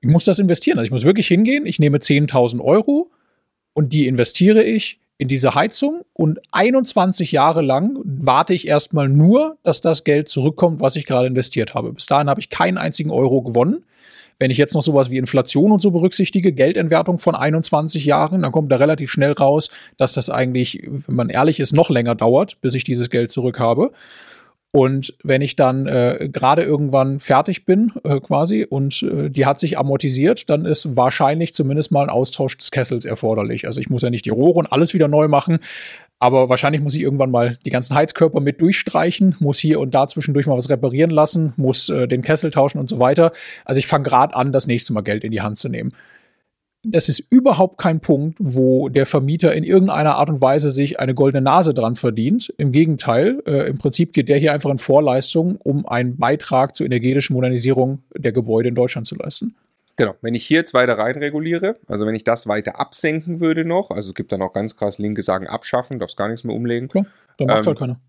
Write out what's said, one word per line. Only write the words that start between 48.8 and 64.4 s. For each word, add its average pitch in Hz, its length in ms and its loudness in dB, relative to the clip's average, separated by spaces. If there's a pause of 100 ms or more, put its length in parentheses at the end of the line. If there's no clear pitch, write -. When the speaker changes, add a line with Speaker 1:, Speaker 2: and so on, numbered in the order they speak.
Speaker 1:
der 135 180 2
Vermieter 151 480 0
in 156 80 -2
irgendeiner 170 540 2
Art 143 120 0
und 151 120 -2
Weise 139 320 2
sich 139 260 -2
eine 131 160 -2
goldene 135 260 2
Nase 147 340 4
dran 117 200 0
verdient. 120 600 -2
Im 143 160 -2
Gegenteil, 156 760 2
äh, 139 220 0
im 135 100 -4
Prinzip 160 340 -2
geht 135 160 0
der 143 100 4
hier 151 140 2
einfach 147 180 -4
in 135 100 -2
Vorleistung, 147 800 0
um 143 280 -4
einen 123 300 -4
Beitrag 135 580 0
zur 131 120 -4
energetischen 127 480 0
Modernisierung 127 680 0 (140)
der 123 160 -4
Gebäude 113 360 0
in 120 60 -4
Deutschland 123 320 -2
zu - 80 -12
leisten. - 400 -10 (400)
Speaker 2:
Genau, 104 280 -2
wenn 117 120 -4
ich 110 100 -6
hier 151 120 0
jetzt 165 180 -2
weiter 123 240 2
reinreguliere, 151 800 -4 (100)
also 104 180 -6
wenn 110 120 -4
ich 107 80 -10
das 117 240 -2
weiter 104 320 -4
absenken 160 580 -6
würde 160 260 0
noch, 170 280 -4
also 101 180 -8
es - 60 -16
gibt - 160 -8
dann 95 100 -4